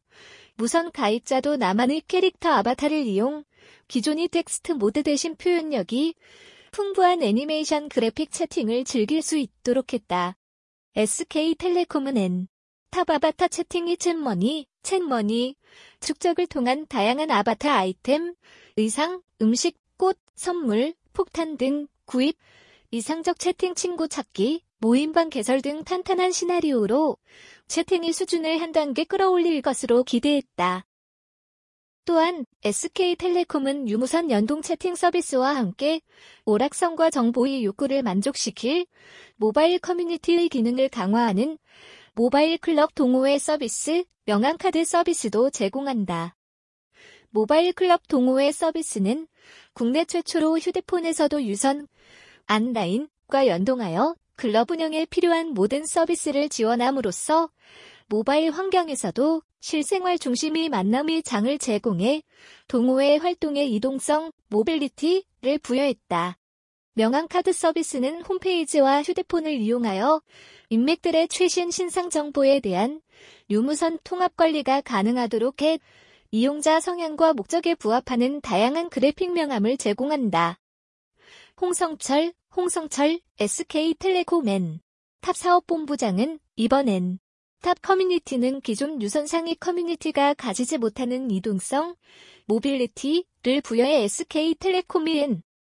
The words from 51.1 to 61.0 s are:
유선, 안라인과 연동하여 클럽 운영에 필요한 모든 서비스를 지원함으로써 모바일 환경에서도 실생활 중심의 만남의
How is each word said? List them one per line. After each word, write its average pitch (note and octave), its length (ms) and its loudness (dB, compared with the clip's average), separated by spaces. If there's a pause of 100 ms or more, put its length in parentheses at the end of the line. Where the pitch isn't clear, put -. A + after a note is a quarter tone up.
유선, G#3 460 -2 (580)
안라인과 A3+ 1000 0
연동하여 G#3+ 680 0 (200)
클럽 A3+ 340 0
운영에 D#4+ 360 -2
필요한 E4 480 0
모든 B3+ 320 0
서비스를 D#4 640 0
지원함으로써 B3 1000 0 (560)
모바일 C#4 440 2
환경에서도 D#4+ 920 0 (180)
실생활 F4+ 580 -2
중심의 D#4 500 -2
만남의 C4+ 540 0